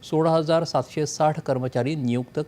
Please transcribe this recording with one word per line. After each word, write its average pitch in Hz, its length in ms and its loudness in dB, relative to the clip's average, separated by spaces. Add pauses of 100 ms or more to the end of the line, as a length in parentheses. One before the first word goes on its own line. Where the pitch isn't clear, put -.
(100)
सोळा 160 200 2
हजार 165 340 2
सातशे 147 420 -2
साठ 156 340 0
कर्मचारी 127 540 -2
नियुक्त 123 540 -2